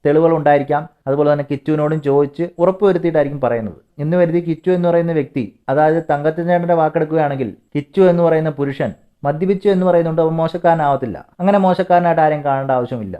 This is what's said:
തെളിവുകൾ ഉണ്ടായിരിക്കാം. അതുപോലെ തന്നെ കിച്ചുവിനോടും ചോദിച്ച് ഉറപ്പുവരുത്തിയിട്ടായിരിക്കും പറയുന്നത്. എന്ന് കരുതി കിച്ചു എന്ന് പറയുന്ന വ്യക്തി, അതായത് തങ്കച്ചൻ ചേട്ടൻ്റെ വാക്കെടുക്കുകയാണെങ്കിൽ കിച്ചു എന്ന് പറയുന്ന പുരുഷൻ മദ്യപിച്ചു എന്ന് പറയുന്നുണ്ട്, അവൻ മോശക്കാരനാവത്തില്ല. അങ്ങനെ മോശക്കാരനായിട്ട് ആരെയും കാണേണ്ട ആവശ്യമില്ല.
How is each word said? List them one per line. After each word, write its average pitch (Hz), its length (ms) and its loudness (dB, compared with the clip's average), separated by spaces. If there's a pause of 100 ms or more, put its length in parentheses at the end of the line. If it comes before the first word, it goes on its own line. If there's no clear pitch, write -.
തെളിവുകൾ 156 320 2
ഉണ്ടായിരിക്കാം. 147 480 0 (240)
അതുപോലെ 143 240 0
തന്നെ 143 140 -2
കിച്ചുവിനോടും 151 560 -2
ചോദിച്ച് 143 420 0 (160)
ഉറപ്പുവരുത്തിയിട്ടായിരിക്കും 170 800 0
പറയുന്നത്. 117 380 -4 (200)
എന്ന് 156 180 -2
കരുതി 170 220 2
കിച്ചു 165 320 -4
എന്ന് 175 180 0
പറയുന്ന 170 240 0
വ്യക്തി, 139 300 -2 (260)
അതായത് 156 300 2 (100)
തങ്കച്ചൻ 156 380 -2
ചേട്ടൻ്റെ 175 280 0
വാക്കെടുക്കുകയാണെങ്കിൽ 156 720 -2 (260)
കിച്ചു 147 260 -2
എന്ന് 170 220 4
പറയുന്ന 160 340 2
പുരുഷൻ 139 340 -4 (320)
മദ്യപിച്ചു 185 460 -2
എന്ന് 185 160 2
പറയുന്നുണ്ട്, 165 360 2
അവൻ 160 140 0
മോശക്കാരനാവത്തില്ല. 160 800 0 (220)
അങ്ങനെ 202 180 2
മോശക്കാരനായിട്ട് 175 680 2
ആരെയും 151 200 0
കാണേണ്ട 135 280 -2
ആവശ്യമില്ല. 123 480 -4